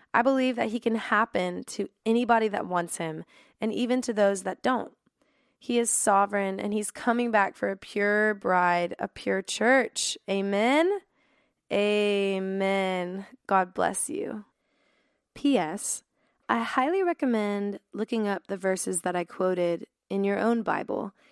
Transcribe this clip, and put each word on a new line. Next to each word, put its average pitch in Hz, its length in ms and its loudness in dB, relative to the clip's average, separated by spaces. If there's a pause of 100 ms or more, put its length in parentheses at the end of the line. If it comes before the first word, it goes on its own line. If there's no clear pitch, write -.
(140)
I - 80 4
believe 262 340 2
that 226 140 -2
he 226 100 -4
can 226 160 0
happen 190 680 -2
to - 240 -8 (160)
anybody 226 420 4
that 190 180 -4
wants 175 320 -2
him, 160 260 -6 (360)
and 220 140 -2
even 247 300 0
to 240 100 -4
those 202 300 2
that 190 200 -8
don't. 240 280 0 (680)
He 240 200 0
is 233 100 2
sovereign, 202 680 2
and 208 140 -4
he's 208 180 -2
coming 240 400 0
back 202 240 2
for 202 140 -2
a 196 80 -4
pure 208 560 0
bride, 180 680 2
a - 80 -4
pure 190 340 -2
church. - 760 0 (120)
Amen? 233 720 2 (680)
Amen. 196 1500 0 (200)
God 185 280 2
bless 190 360 -2
you. - 360 -8 (880)
P 277 220 2
S, 165 460 -4 (440)
I 233 120 0
highly 285 440 0
recommend 208 760 0 (140)
looking 214 340 -2
up 196 200 -4
the 196 100 -6
verses 190 440 -2
that 180 140 -2
I 175 100 -2
quoted 180 600 0 (220)
in 196 140 0
your 196 160 0
own 226 240 0
Bible. 175 500 -4 (180)